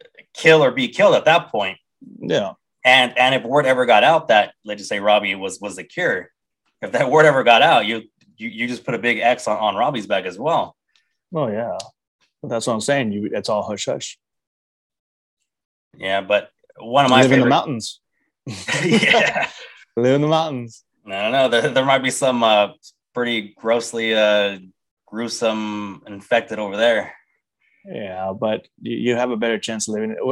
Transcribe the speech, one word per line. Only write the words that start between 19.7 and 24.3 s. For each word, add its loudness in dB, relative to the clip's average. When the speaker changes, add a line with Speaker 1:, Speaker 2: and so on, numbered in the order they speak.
Speaker 2:
Live 2
in 2
the 2
mountains. -2
Speaker 1:
I -16
don't -4
know. 2
There, 2
there 0
might 2
be -4
some, -2
uh, 4
pretty -4
grossly, -2
uh, 2